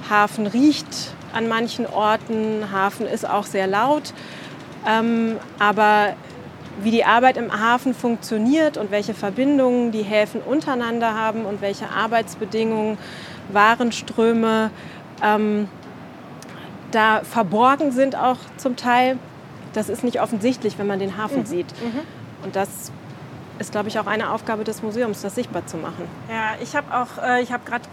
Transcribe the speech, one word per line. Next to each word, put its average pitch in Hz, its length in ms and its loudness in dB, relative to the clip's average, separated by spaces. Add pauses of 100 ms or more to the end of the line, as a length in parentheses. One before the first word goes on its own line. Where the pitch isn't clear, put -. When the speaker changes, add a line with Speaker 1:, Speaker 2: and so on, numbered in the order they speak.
Speaker 1:
Hafen 208 380 2
riecht 269 640 2 (220)
an 226 140 0
manchen 226 400 0
Orten, 214 840 0
Hafen 196 340 0
ist 220 240 -2
auch 202 160 2
sehr 190 220 0
laut, 262 460 2 (760)
ähm, 226 480 2 (240)
aber 208 540 6 (680)
wie 214 100 2
die 226 140 4
Arbeit 247 320 6
im 240 200 -4
Hafen 240 360 2
funktioniert 247 840 2
und 202 140 -4
welche 208 220 0
Verbindungen 247 760 2
die 214 120 0
Häfen 208 380 2
untereinander 233 720 0
haben 220 320 0
und 196 160 -4
welche 202 280 -4
Arbeitsbedingungen, 220 1080 0 (540)
Warenströme, 226 1200 4 (520)
ähm, 214 440 2 (1200)
da 220 320 4
verborgen 247 680 4
sind 262 240 2
auch 254 220 2 (200)
zum 247 180 -2
Teil, 254 420 4 (560)
das 214 160 -2
ist - 140 -4
nicht 240 180 0
offensichtlich, 220 580 0
wenn 202 80 -2
man 196 120 0
den 190 180 -4
Hafen 233 220 -2
Speaker 2:
Mhm. 214 60 -2
Speaker 1:
sieht. 190 220 -4 (160)
Speaker 2:
Mhm. 233 160 -4 (440)
Speaker 1:
Und 196 120 -8
das - 360 -4 (680)
ist, - 120 -10
glaub 208 160 -2
ich, 220 120 -2
auch 196 80 -2
eine 208 240 0
Aufgabe 220 320 -2
des 214 200 -6
Museums, 220 380 -2
das 196 140 -6
sichtbar 175 300 -4
zu - 120 -10
machen. 165 300 -8 (220)
Speaker 2:
Ja, 220 320 -2
ich 254 140 -10
hab 285 180 -2
auch, 247 300 -2
äh, 247 180 4
ich 240 100 -4
hab 240 140 -4
grad 240 160 -4 (120)